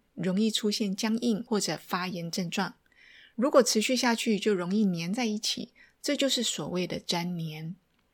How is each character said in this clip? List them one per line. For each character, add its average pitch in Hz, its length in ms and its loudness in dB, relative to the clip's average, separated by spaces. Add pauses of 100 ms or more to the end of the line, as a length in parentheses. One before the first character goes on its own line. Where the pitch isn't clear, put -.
(140)
容 180 260 0
易 220 120 4
出 - 180 0
现 202 260 -2
僵 226 220 0
硬 233 260 0
或 208 160 0
者 165 240 -2
发 180 240 -4
炎 170 220 -6
症 175 200 -4
状。 180 260 -4 (600)
如 262 160 2
果 277 100 10
持 214 200 4
续 262 140 2
下 240 200 2
去， 214 240 0
就 214 140 2
容 175 200 0
易 214 120 4
粘 175 280 0
在 247 120 0
一 214 120 -2
起， - 360 -6 (280)
这 285 140 0
就 269 140 2
是 254 120 0
所 165 280 -4
谓 180 160 -2
的 175 140 -6
粘 175 380 -4
连。 160 380 -8 (380)